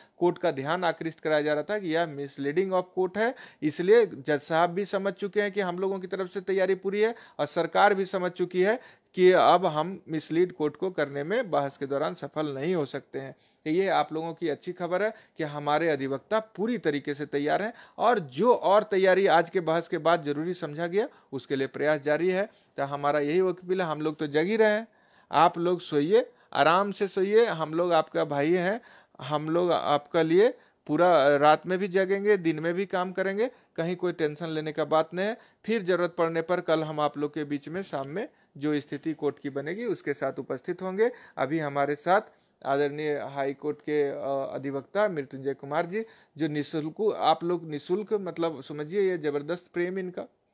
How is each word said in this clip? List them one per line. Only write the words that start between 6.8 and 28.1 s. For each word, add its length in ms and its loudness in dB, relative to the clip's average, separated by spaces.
है 140 2
और 60 0
सरकार 480 4
भी 120 0
समझ 260 -4
चुकी 320 -2
है 160 2
कि 180 8
अब 340 8
हम 440 -2
मिसलीड 420 0
कोर्ट 240 -4
को 160 -6
करने 320 -2
में 280 -4
बहस 260 -2
के 80 -6
दौरान 280 -2
सफल 400 -6
नहीं 220 -2
हो 100 0
सकते 340 -10
हैं। 160 -12
तो 40 -4
ये 180 0
आप 260 0
लोगों 200 -6
की 160 -4
अच्छी 240 -6
खबर 300 -4
है 100 -2
कि 60 -6
हमारे 460 0
अधिवक्ता 500 -2
पूरी 380 -4
तरीके 360 -2
से 120 -8
तैयार 360 0
हैं 120 -6
और 220 2
जो 340 2
और 300 4
तैयारी 440 4
आज 220 4
के 100 -4
बहस 280 -2
के 100 -4
बाद 260 2
जरूरी 300 -4
समझा 340 -6
गया, 200 0
उसके 240 -6
लिए 120 0
प्रयास 320 0
जारी 300 0
है। 200 0
तो 60 -2
हमारा 360 0
यही 200 2
अपील 420 0
है, 60 -2
हम 140 -4
लोग 140 -2
तो 120 -4
जग 180 2
ही 100 0
रहे 160 4
हैं, 160 -2
आप 260 4
लोग 220 0
सोइए, 520 2
आराम 380 4
से 160 -4
सोइए। 380 4
हम 280 -2
लोग 200 0
आपका 320 2